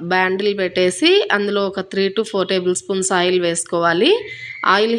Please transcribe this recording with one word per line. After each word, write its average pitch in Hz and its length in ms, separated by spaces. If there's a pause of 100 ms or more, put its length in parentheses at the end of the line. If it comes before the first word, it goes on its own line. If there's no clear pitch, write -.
(140)
బాండిల్ 190 380 (100)
పెట్టేసి 185 500 (260)
అందులో 202 340
ఒక 190 200
త్రీ 196 140 (100)
to 220 140
ఫోర్ 185 240
టేబుల్ 180 280
స్పూన్స్ 190 380
ఆయిల్ 180 180 (100)
వేసుకోవాలి. 170 640 (640)
ఆయిల్ 220 240